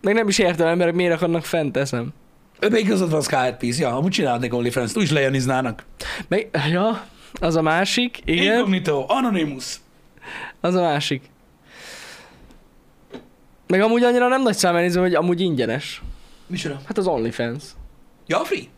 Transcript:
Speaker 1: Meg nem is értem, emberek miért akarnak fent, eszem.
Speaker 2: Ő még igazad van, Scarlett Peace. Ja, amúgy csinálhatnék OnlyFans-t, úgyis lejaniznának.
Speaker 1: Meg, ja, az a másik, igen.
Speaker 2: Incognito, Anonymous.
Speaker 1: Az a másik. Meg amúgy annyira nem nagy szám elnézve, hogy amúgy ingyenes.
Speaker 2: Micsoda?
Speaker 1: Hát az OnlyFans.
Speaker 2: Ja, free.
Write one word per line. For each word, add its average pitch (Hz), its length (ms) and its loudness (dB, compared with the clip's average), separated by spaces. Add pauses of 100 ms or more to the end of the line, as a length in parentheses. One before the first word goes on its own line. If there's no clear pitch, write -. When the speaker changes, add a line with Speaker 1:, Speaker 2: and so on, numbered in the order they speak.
Speaker 1:
Meg 202 140 2
nem 220 140 2
is 196 100 2
értem, 170 280 4
emberek 170 280 2
miért 175 200 2
akarnak 165 300 0
fent, 147 320 -2
eszem. 131 360 -4 (480)
Speaker 2:
Ő 202 80 2
még 220 160 2
igazad 190 260 2
van, 151 120 2
Scarlett 127 360 0
Peace. 120 240 -2
Ja, 123 140 0
amúgy 165 140 0
csinálhatnék 123 440 0
OnlyFans-t, 120 420 -2
úgyis 185 140 0
lejaniznának. 131 760 0 (440)
Speaker 1:
Meg, 208 200 0 (220)
ja, 202 340 0 (300)
az 165 220 0
a 160 60 2
másik, 196 640 0
igen. 185 300 2
Speaker 2:
Incognito, 185 540 0
Anonymous. 185 720 -2 (800)
Speaker 1:
Az 180 140 0
a 185 60 2
másik. 147 500 -2 (2250)
Meg 185 140 4
amúgy 233 220 4
annyira 247 260 4
nem 269 140 2
nagy 226 140 2
szám 175 200 2
elnézve, 175 240 2
hogy 180 140 2
amúgy 175 260 2
ingyenes. 131 640 -2 (440)
Speaker 2:
Micsoda? 147 400 -8
Speaker 1:
Hát 208 120 -4
az 185 80 0
OnlyFans. 120 560 -2 (640)
Speaker 2:
Ja, 170 120 0
free. 320 240 -4 (160)